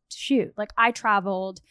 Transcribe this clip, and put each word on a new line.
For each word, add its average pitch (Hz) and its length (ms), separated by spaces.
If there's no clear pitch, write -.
"Shoot," - 480
like, 214 180
I 233 140
traveled, 190 720